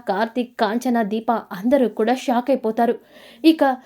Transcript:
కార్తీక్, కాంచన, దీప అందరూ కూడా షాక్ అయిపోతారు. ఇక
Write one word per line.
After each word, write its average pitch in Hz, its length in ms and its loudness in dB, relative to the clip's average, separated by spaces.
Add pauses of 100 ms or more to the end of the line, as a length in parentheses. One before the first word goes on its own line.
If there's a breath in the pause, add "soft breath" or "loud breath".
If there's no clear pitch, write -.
కార్తీక్, 226 520 -4
కాంచన, 233 420 0
దీప 220 300 -2
అందరూ 226 560 0
కూడా 226 260 0
షాక్ 247 360 -2
అయిపోతారు. 233 480 0 (460 loud breath)
ఇక 302 280 4 (140 loud breath)